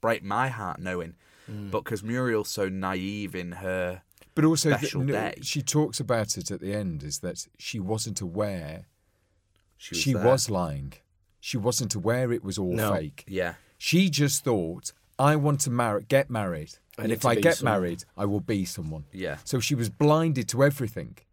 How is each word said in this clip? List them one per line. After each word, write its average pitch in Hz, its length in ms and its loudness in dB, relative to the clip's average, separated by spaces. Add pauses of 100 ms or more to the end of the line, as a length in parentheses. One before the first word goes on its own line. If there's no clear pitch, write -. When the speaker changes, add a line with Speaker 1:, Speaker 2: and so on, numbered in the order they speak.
Speaker 1:
break 113 220 0
my 107 260 0
heart 110 320 -6
knowing. 90 340 -6 (360)
Speaker 2:
Mm. 104 220 -10
Speaker 1:
But - 120 -2
'cause 107 200 -4
Muriel's 117 460 0
so 98 180 0
naive 95 680 -4
in 87 180 -6
her 92 500 -4 (340)
Speaker 3:
But 151 80 4
also, 156 260 4
the, 104 80 4
Speaker 1:
special 131 240 -2
Speaker 3:
no, 135 100 0
Speaker 1:
day. 110 300 -2
Speaker 3:
she 139 200 -4
talks 151 360 0
about 107 400 0
it 90 140 -8
at 95 80 -8
the 95 140 -6
end, 90 280 -4
is 73 180 -8
that - 280 -8 (100)
she - 220 -8
wasn't 107 400 -4
aware 90 680 -6 (920)
Speaker 1:
She - 180 -14
was 82 80 -2
Speaker 3:
she 135 100 2
Speaker 1:
there. 92 120 2
Speaker 3:
was 127 260 6
lying. 73 420 -2 (480)
She - 160 -6
wasn't 117 400 0
aware 117 360 2
it 117 120 -2
was 95 140 -4
all 90 160 0
Speaker 2:
No. 101 200 2
Speaker 3:
fake. 78 320 -6
Speaker 1:
Yeah. 90 280 -2 (220)
Speaker 3:
She 185 320 4
just 143 360 2
thought, 90 480 -2 (260)
"I 147 180 6
want 143 240 2
to 135 100 0
mar-, 117 300 2
get 135 300 2
married. 90 480 -4 (200)
Speaker 2:
I 107 40 -8
Speaker 3:
And 110 60 -2
Speaker 2:
need 113 80 2
Speaker 3:
if 101 40 -6
Speaker 2:
to 131 80 4
Speaker 3:
I 117 80 6
Speaker 2:
be 104 60 2
Speaker 3:
get 165 160 6
Speaker 2:
someone. 110 220 2
Speaker 3:
married, 87 240 -4 (120)
I 101 80 -2
will 101 160 0
be 98 240 0
someone." 78 480 -8
Speaker 1:
Yeah. 87 320 -6
Speaker 3:
So 131 160 0
she 127 140 0
was 117 160 0
blinded 151 580 2
to 127 160 4
everything 110 540 0 (140)